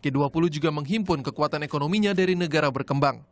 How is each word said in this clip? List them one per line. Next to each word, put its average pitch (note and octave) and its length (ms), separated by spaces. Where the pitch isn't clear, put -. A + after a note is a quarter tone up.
G C#3+ 80
dua C#3 240
puluh E3 160
juga D3+ 240
menghimpun D#3+ 480
kekuatan D3 400
ekonominya F3+ 560
dari F#3 160
negara D#3 400
berkembang. B2+ 480